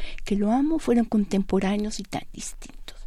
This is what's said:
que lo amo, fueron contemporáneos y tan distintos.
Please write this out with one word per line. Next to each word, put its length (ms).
que 100
lo 160
amo, 300
fueron 240
contemporáneos 960
y 20
tan 300
distintos. 640